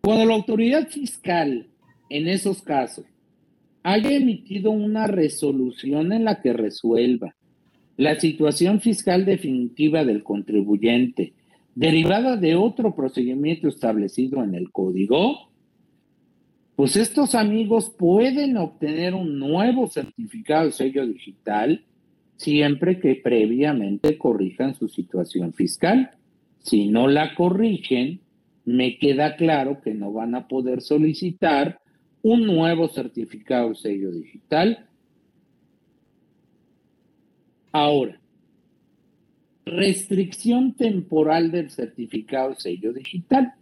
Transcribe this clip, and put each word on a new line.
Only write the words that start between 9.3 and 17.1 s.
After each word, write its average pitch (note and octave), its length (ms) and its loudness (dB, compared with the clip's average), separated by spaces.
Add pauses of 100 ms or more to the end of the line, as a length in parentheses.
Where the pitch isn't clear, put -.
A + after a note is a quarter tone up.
del G#2+ 180 2
contribuyente, G#2 1080 0 (420)
derivada E3 600 2
de E3 180 2
otro G#3+ 400 0
procedimiento C#3 720 -2
establecido B2 760 -2
en F#2+ 100 -4
el F2 160 -8
código, G2+ 800 -2 (1300)
pues C#3 180 2
estos A#3 400 2